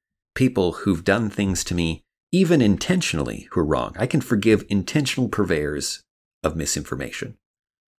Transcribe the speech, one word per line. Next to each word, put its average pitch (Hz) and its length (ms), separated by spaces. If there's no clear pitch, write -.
people 101 380
who've 87 300
done 107 260
things 98 340
to 90 120
me, 82 280
even 170 300
intentionally, 95 880
who 90 100
are 76 40
wrong. 65 320
I 110 80
can 143 160
forgive 110 480
intentional 123 600
purveyors 76 760
of 80 140
misinformation. 69 800